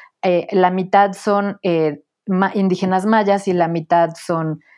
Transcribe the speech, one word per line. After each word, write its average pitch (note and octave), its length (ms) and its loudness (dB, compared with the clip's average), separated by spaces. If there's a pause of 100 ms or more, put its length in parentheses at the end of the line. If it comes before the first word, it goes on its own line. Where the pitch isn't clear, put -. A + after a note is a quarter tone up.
(220)
Eh, F3+ 300 0
la F3+ 180 4
mitad F#3+ 420 2
son, G3+ 500 -2
eh, D#3+ 400 -2 (240)
ma-, F#3+ 280 0
indígenas F#3 520 0
mayas G3+ 420 0
y F#3+ 40 2
la F3 160 0
mitad E3+ 480 0
son D#3+ 440 -6 (180)